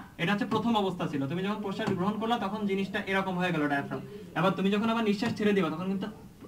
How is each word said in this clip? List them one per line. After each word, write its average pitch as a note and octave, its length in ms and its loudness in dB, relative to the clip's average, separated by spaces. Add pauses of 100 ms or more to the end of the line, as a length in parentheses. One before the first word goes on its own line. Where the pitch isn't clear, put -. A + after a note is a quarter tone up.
(220)
এটা F3 120 2
হচ্ছে G#3 200 0
প্রথম A3 280 2
অবস্থা F3+ 300 0
ছিল, C#3 100 -2 (100)
তুমি F3 140 -2
যখন G3+ 200 -2
প্রশ্বাস G3+ 220 -2 (100)
গ্রহণ G3+ 240 0
করলা, A3+ 140 2 (100)
তখন G#3 140 -4 (120)
জিনিসটা G3 280 -2 (120)
এরকম F#3+ 280 0
হয়ে F3+ 160 2
গেল D3+ 80 2 (100)
ডায়াফ্রাম। C#3 280 -2 (380)
এবার F#3 180 4
তুমি F#3+ 180 2
যখন G#3+ 180 2
আবার A3+ 160 0
নিঃশ্বাস A3 280 2
ছেড়ে G#3 200 4
দিবা, E3+ 160 4
তখন F3 200 -4
কিন্তু G3 140 -4 (400)